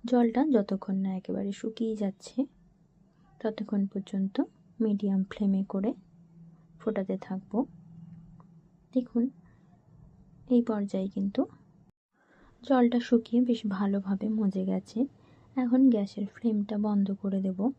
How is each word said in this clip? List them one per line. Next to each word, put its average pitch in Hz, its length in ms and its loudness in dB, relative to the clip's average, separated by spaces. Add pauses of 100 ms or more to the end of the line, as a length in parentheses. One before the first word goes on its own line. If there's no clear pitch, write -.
জলটা 240 380 2 (120)
যতক্ষণ 202 500 0
না 190 140 -2
একেবারে 196 340 -6
শুকিয়ে 220 500 -4
যাচ্ছে, - 360 -6 (1000)
ততক্ষণ 214 420 -2 (100)
পর্যন্ত 196 440 -4 (420)
মিডিয়াম 202 420 0 (100)
ফ্লেমে 196 320 0 (100)
করে 196 180 -2 (880)
ফোটাতে 196 360 -4 (100)
থাকবো। 190 320 -6 (1400)
দেখুন, 247 300 0 (1300)
এই 240 160 6
পর্যায়ে 196 440 -2
কিন্তু 196 260 -2 (1200)
জলটা 247 360 4 (100)
শুকিয়ে 233 400 2
বেশ 233 120 0 (160)
ভালোভাবে 196 500 -2 (120)
মজে 190 320 0
গেছে। 190 280 -4 (580)
এখন 254 240 2 (120)
গ্যাসের 202 420 -2
ফ্লেমটা 214 440 0
বন্ধ 208 280 2 (140)
করে 196 260 0
দেব। 185 120 -2 (200)